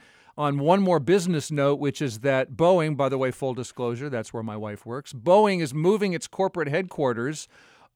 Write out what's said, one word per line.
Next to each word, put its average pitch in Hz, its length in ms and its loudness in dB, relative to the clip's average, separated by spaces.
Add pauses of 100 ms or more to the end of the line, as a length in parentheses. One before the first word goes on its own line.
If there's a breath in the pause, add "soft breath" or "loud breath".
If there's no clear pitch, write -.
(380 soft breath)
on 143 200 0
one 170 240 4
more 175 180 4
business 170 500 0
note, 143 280 2
which 143 220 -4
is 113 200 -4
that 135 320 0
Boeing, 160 440 2
by 135 140 0
the 135 80 -2
way, 131 120 0
full 131 220 -4
disclosure, 123 560 -6
that's 117 240 -8
where 117 100 -8
my 107 140 -8
wife 107 300 -10
works. 123 260 -12
Boeing 180 480 4
is 139 140 -4
moving 185 400 2
its 156 120 -8
corporate 180 420 -2
headquarters 147 800 -2 (500 soft breath)